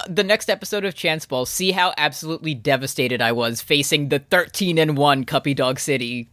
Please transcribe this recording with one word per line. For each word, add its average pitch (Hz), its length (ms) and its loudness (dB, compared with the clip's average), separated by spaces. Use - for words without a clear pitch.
the 190 160 0
next 208 260 0
episode 202 360 -2
of 190 100 -4
Chance 160 300 -2
Ball, 127 200 -2
see 185 260 -2
how 185 260 2
absolutely 156 580 -2
devastated 127 680 0
I 117 120 2
was 117 280 -2
facing 147 480 2
the 139 100 2
thirteen 175 580 0
and 156 200 2
one 139 280 4
Cuppy 139 300 0
Dog 131 240 0
City 123 540 -2